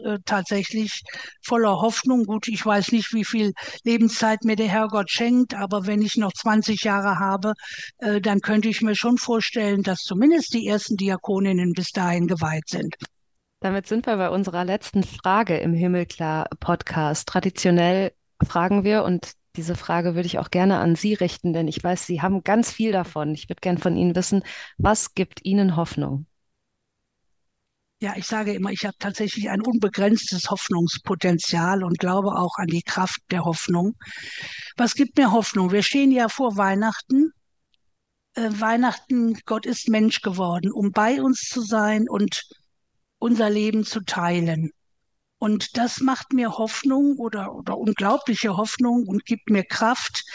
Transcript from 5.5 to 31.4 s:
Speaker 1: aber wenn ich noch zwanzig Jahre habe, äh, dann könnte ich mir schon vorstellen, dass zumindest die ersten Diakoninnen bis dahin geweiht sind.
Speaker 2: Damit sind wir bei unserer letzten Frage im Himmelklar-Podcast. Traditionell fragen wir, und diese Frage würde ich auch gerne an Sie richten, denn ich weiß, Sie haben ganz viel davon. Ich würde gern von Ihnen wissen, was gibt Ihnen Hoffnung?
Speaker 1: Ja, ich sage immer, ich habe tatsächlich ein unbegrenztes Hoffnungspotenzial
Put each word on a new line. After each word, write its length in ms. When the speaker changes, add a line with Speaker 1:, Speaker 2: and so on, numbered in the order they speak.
Speaker 1:
aber 320
wenn 140
ich 140
noch 160
zwanzig 540
Jahre 340
habe, 340
äh, 240
dann 180
könnte 300
ich 120
mir 140
schon 220
vorstellen, 680
dass 200
zumindest 500
die 140
ersten 280
Diakoninnen 800
bis 160
dahin 380
geweiht 420
sind. 260
Speaker 2:
Damit 280
sind 200
wir 80
bei 140
unserer 340
letzten 400
Frage 540
im 160
Himmelklar-Podcast. 1500
Traditionell 840
fragen 440
wir, 180
und 300
diese 180
Frage 400
würde 120
ich 120
auch 100
gerne 280
an 180
Sie 180
richten, 380
denn 160
ich 160
weiß, 220
Sie 160
haben 240
ganz 260
viel 220
davon. 400
Ich 160
würde 100
gern 200
von 180
Ihnen 180
wissen, 280
was 360
gibt 300
Ihnen 320
Hoffnung? 500
Speaker 1:
Ja, 160
ich 100
sage 240
immer, 180
ich 140
habe 160
tatsächlich 500
ein 120
unbegrenztes 880
Hoffnungspotenzial 1400